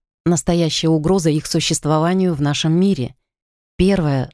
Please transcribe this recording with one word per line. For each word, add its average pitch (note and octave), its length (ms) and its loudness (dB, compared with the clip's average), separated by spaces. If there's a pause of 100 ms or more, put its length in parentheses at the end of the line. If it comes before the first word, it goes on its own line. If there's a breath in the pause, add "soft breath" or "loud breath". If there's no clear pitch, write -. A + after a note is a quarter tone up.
(260)
настоящая E3+ 640 0
угроза D#3+ 420 0
их D3+ 160 -2
существованию E3 880 0
в C#3 60 -4
нашем D3 320 0
мире. F3 420 0 (600)
Первая D#3 580 0